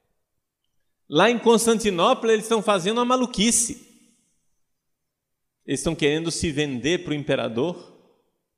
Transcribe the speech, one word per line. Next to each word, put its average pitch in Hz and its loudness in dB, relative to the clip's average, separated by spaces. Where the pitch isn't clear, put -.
lá 170 4
em 240 0
Constantinopla 226 2
eles 220 -2
estão 220 0
fazendo 208 0
uma 247 0
maluquice. 240 0
Eles 139 -4
estão 160 -2
querendo 156 0
se 160 -4
vender 143 -2
pro 147 -6
imperador 139 -4